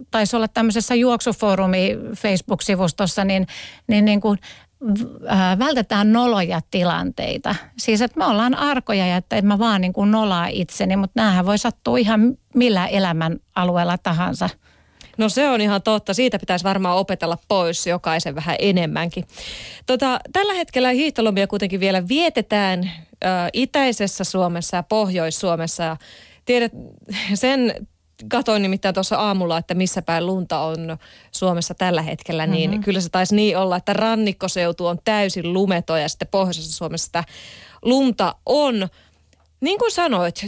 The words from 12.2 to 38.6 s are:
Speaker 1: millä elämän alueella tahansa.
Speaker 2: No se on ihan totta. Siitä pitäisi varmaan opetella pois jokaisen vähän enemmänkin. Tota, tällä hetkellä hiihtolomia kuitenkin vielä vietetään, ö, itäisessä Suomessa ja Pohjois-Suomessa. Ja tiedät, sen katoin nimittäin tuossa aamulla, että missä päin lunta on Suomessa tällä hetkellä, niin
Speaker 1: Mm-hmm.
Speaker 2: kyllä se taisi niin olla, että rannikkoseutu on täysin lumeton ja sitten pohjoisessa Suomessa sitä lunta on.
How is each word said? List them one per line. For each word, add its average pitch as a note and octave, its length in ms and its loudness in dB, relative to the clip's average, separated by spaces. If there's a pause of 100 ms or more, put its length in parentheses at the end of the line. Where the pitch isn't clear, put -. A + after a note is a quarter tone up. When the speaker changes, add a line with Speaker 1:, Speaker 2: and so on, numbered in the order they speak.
Speaker 1:
millä A3 320 4
elämän E3+ 520 0 (160)
alueella F3 420 2
tahansa. F3 520 -2 (680)
Speaker 2:
No A3 120 2
se C#4 200 2
on A#3+ 120 2
ihan G3+ 200 2
totta. G#3 320 0
Siitä A#3+ 260 2
pitäisi F3+ 240 -2
varmaan F#3+ 340 2
opetella F3 400 -2 (100)
pois F3 400 0
jokaisen E3 480 -2
vähän D#3 240 -4
enemmänkin. F3 640 0 (640)
Tota, B3+ 340 0 (140)
tällä G4+ 200 0
hetkellä C4 360 0
hiihtolomia A3+ 580 0
kuitenkin G3 320 -4
vielä F#3 280 0
vietetään, G#3 840 0 (320)
ö, - 40 0 (260)
itäisessä B3 680 -2
Suomessa F3+ 540 -2
ja F3 60 -4
Pohjois-Suomessa. E3+ 1000 -2
Ja D#3+ 140 -4 (480)
tiedät, A#3+ 260 2 (640)
sen B3+ 420 2 (540)
katoin A3 320 0
nimittäin F#3+ 320 0
tuossa F#3+ 240 -2
aamulla, F#3+ 400 0
että E3+ 160 -6
missä F#3 280 -2
päin E3 240 -2
lunta F3+ 340 -4
on D#3+ 380 -6 (340)
Suomessa F3 420 -2
tällä F3+ 280 0
hetkellä, D#3 460 -4
niin D#3+ 220 2
Speaker 1:
Mm-hmm. G#3 140 -2
Speaker 2:
kyllä G3 180 0
se E3+ 80 -6
taisi F#3 260 2
niin G#3 220 2
olla, F#3 200 0
että G3+ 160 -2
rannikkoseutu F#3+ 920 0
on F3 200 0
täysin F#3+ 480 0
lumeton F3 480 0
ja D3 80 -2
sitten - 220 -8
pohjoisessa E3+ 460 -2
Suomessa E3 280 -6
sitä E3+ 180 -4 (580)
lunta A#3+ 540 2 (100)
on. B3 420 0 (720)